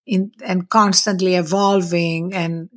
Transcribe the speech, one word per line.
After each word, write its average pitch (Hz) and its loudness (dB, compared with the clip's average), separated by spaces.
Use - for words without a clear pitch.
in, 196 -2
and 185 -4
constantly 190 2
evolving 175 0
and 165 -4